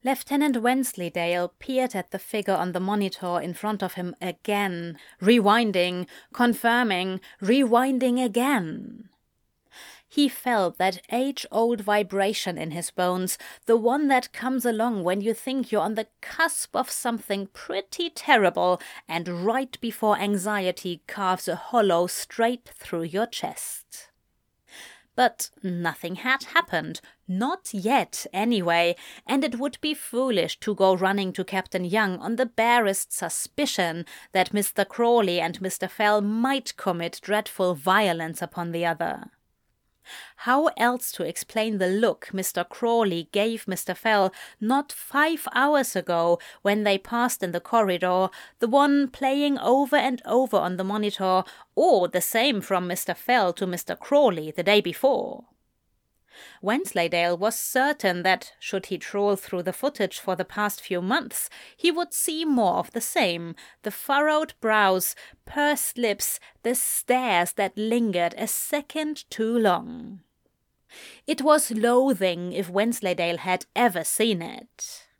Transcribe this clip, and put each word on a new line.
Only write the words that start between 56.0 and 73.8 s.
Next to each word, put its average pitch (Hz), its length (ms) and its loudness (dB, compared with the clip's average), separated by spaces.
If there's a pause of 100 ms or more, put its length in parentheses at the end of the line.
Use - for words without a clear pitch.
Wensleydale 175 720 0
was 214 220 -2
certain 254 640 0
that, 180 360 0
should - 280 -6
he 180 120 -6
trawl 202 380 0
through 180 260 -8
the 185 100 -4
footage 240 460 -4
for 185 180 -4
the 180 80 -6
past 208 360 -4
few 180 220 -4
months, - 480 -4 (260)
he 339 140 2
would 349 220 -4
see 320 320 -4
more 240 320 2
of - 160 -2
the 233 80 -4
same, 170 540 -2 (280)
the 208 80 -4
furrowed 302 680 0
brows, 202 540 2 (300)
pursed 294 540 0
lips, 214 400 -2 (240)
the 240 120 0
stares 240 800 0
that 196 240 -2
lingered 214 600 0
a 226 100 -4
second 302 840 -4
too 226 280 0
long. 190 600 0 (1080)
It 285 160 -2
was 302 280 4
loathing 214 840 2
if 180 160 -4
Wensleydale 180 720 0
had 185 280 -2 (100)
ever 190 280 2